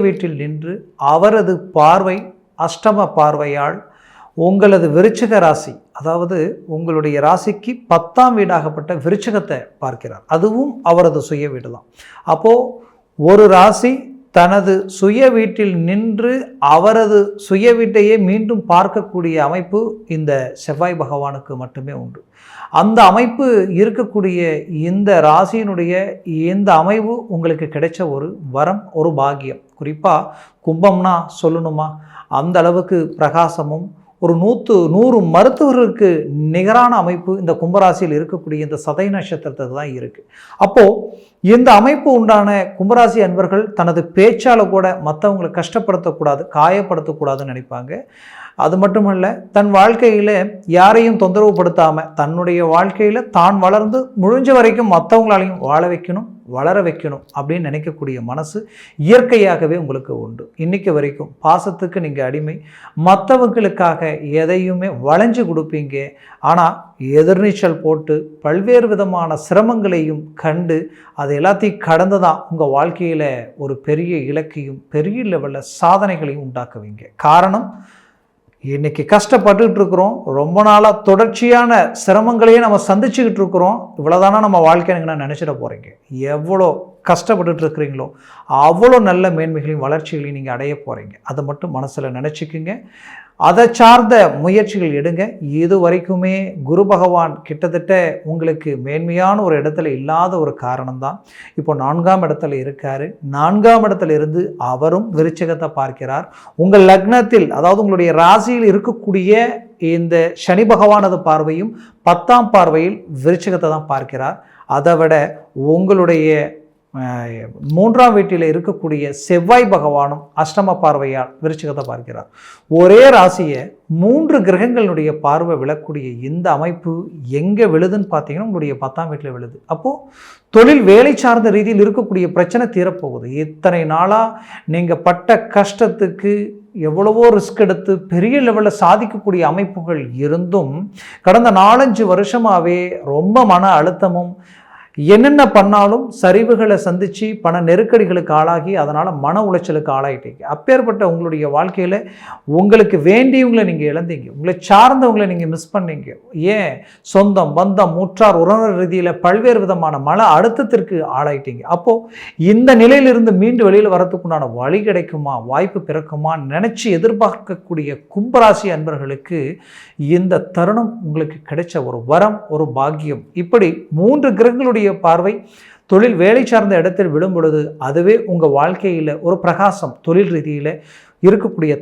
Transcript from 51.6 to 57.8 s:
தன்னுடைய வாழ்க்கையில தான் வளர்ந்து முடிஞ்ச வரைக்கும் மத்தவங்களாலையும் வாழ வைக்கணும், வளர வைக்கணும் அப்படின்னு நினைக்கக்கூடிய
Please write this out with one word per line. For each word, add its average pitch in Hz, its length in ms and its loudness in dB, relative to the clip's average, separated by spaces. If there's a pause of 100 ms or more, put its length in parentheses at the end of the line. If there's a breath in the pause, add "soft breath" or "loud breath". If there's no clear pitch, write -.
தன்னுடைய 170 540 -2
வாழ்க்கையில 202 500 0 (140)
தான் 185 280 4
வளர்ந்து 214 340 0 (240)
முடிஞ்ச 247 340 2
வரைக்கும் 226 380 2
மத்தவங்களாலையும் 190 720 0
வாழ 151 140 2 (120)
வைக்கணும், 175 340 -8 (280)
வளர 160 220 -2 (100)
வைக்கணும் 151 340 -8 (160)
அப்படின்னு 156 320 -6
நினைக்கக்கூடிய 151 480 -10 (120)